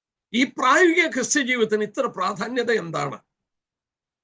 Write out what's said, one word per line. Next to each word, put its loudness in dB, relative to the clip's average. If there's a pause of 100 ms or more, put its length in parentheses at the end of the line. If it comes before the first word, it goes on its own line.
(340)
ഈ 2
പ്രായോഗിക 4
ക്രിസ്ത്യ -2
ജീവിതത്തിന് 0
ഇത്ര -4
പ്രാധാന്യത -4
എന്താണ്? -4 (1040)